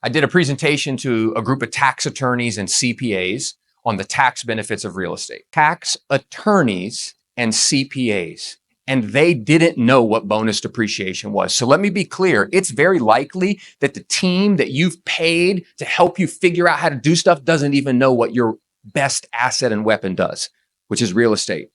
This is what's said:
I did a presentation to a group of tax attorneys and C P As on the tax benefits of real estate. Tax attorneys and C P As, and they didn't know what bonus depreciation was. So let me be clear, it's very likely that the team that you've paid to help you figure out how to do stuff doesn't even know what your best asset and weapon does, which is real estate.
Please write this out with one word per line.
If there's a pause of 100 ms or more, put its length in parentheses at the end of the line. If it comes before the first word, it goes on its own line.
I
did
a
presentation
to
a
group
of
tax
attorneys
and
C
P
As (300)
on
the
tax
benefits
of
real
estate.
Tax (140)
attorneys (220)
and
C
P
As, (320)
and
they
didn't
know
what
bonus
depreciation
was.
So
let
me
be
clear,
it's
very
likely (180)
that
the
team
that
you've
paid (140)
to
help
you
figure
out
how
to
do
stuff
doesn't
even
know
what
your (260)
best
asset
and
weapon
does, (380)
which
is
real
estate.